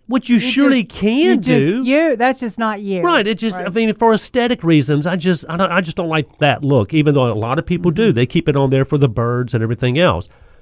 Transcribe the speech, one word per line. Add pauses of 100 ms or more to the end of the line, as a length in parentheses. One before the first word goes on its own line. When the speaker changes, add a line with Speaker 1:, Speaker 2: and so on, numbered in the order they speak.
Speaker 1:
which
you
Speaker 2:
You
Speaker 1:
surely
Speaker 2:
just,
Speaker 1:
can
Speaker 2:
you
just,
Speaker 1:
do.
Speaker 2:
you,
that's
just
not
you.
Speaker 1:
Right.
It
just,
Speaker 2:
Right.
Speaker 1:
I
mean,
for
aesthetic
reasons,
I
just,
I
don't,
I
just
don't
like
that
look,
even
though
a
lot
of
people
do.
Speaker 2:
Mm-hmm.
Speaker 1:
They
keep
it
on
there
for
the
birds
and
everything
else. (320)